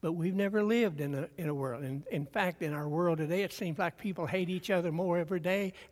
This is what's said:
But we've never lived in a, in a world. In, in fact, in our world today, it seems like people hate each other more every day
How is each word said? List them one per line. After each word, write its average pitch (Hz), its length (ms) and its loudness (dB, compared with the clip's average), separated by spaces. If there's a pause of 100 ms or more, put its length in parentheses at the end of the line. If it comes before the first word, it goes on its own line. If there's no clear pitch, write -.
But 165 120 0
we've 175 220 0
never 202 280 2
lived 208 380 4
in 143 140 -2
a, 139 220 -2
in 160 120 -4
a 147 60 0
world. 135 300 -2
In, 135 260 -4
in 147 160 -2
fact, 185 360 0
in 151 100 0
our 147 160 -2
world 165 300 2
today, 160 240 0
it 185 100 -2
seems 170 260 -4
like 175 200 -2
people 175 280 -4
hate 180 220 0
each 180 220 -2
other 175 220 2
more 175 260 2
every 175 220 0
day 190 320 0 (200)